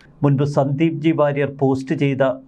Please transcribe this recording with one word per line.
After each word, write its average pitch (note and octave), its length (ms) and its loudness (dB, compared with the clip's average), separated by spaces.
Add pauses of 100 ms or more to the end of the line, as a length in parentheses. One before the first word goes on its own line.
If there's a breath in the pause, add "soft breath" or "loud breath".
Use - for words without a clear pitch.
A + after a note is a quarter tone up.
(240 soft breath)
മുൻപ് C#3+ 200 2
സന്ദീപ് C#3+ 580 0
ജി D#3+ 100 2
വാര്യർ C#3+ 380 0 (100)
പോസ്റ്റ് C3 360 0
ചെയ്ത C#3 280 0 (240)